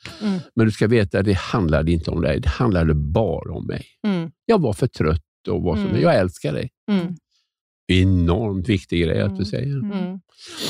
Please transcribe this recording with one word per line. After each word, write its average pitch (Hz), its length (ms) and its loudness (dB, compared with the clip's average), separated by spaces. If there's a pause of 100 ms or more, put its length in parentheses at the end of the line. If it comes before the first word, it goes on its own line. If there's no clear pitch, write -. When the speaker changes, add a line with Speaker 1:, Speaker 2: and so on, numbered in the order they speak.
(220)
Speaker 1:
Mm. 196 180 0 (160)
Speaker 2:
Men 113 100 4
du 110 60 4
ska 110 160 0
veta, 104 360 4
det 101 140 2
handlade 80 540 0
inte 82 200 0
om 82 100 -2
dig. 73 180 0
Det 120 100 -2
handlade 87 440 2
bara 78 600 -2
om - 140 -8
mig. - 180 -8 (220)
Speaker 1:
Mm. 170 240 -2 (140)
Speaker 2:
Jag 220 160 2
var 113 120 0
för 127 140 -2
trött 80 340 0 (280)
och 87 140 -2
var 82 120 0
som, - 120 0
Speaker 1:
Mm. 117 140 0
Speaker 2:
jag 165 140 4
älskar 101 380 -2
dig. - 160 -6 (220)
Speaker 1:
Mm. 180 240 -2 (720)
Speaker 2:
Enormt 92 840 2
viktig 90 340 0
grej 98 180 0
att 101 80 0
du - 60 -8
Speaker 3:
Mm. - 100 -4
Speaker 2:
säger. 135 320 -6
Speaker 3:
Mm. 202 140 -6
Speaker 1:
Mm. 185 280 -6 (500)